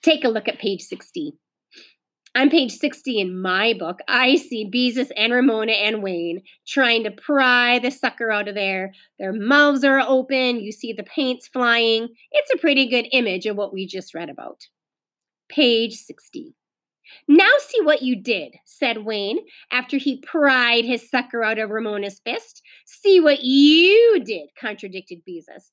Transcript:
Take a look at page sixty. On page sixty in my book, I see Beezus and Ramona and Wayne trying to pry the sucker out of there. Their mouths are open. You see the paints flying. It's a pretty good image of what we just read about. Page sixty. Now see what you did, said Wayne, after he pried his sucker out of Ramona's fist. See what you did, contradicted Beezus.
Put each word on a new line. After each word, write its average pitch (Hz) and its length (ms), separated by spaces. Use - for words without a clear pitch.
Take 320 220
a 262 60
look 220 180
at - 120
page 202 220
sixty. 156 520
On 269 140
page 269 240
sixty - 460
in 185 220
my 185 360
book, 180 300
I 254 280
see 214 340
Beezus 247 480
and 220 160
Ramona 226 380
and 214 320
Wayne 175 400
trying 233 360
to 214 80
pry 247 680
the 247 120
sucker 233 400
out 208 160
of 202 80
there. 196 380
Their 190 160
mouths 277 500
are 269 160
open. 262 600
You 202 100
see 226 220
the 214 100
paints 254 440
flying. 233 600
It's 587 220
a - 40
pretty 269 300
good 233 240
image 220 340
of 208 120
what 202 160
we 190 140
just 185 260
read 165 160
about. - 320
Page 233 460
sixty. - 580
Now 359 300
see 508 240
what 311 220
you 254 120
did, 190 380
said 233 340
Wayne, 214 400
after 247 260
he 269 240
pried 247 640
his 240 240
sucker 247 340
out 220 140
of 214 140
Ramona's 208 520
fist. - 380
See 392 340
what 294 220
you 330 840
did, 190 260
contradicted 190 680
Beezus. - 460